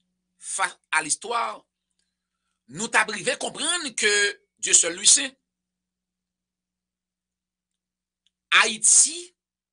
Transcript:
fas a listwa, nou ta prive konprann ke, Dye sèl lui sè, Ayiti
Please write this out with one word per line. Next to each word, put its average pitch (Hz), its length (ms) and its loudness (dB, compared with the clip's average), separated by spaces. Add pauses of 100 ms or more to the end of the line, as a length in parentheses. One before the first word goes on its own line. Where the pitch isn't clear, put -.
(420)
fas - 340 -6 (120)
a 156 160 -2
listwa, 214 380 -4 (1300)
nou 190 200 -8
ta 214 160 2
prive 214 320 -4
konprann 294 560 -6
ke, 208 200 2 (520)
Dye 185 80 -2
sèl 170 240 2
lui 208 80 -2
sè, 285 220 4 (3250)
Ayiti 220 640 2 (560)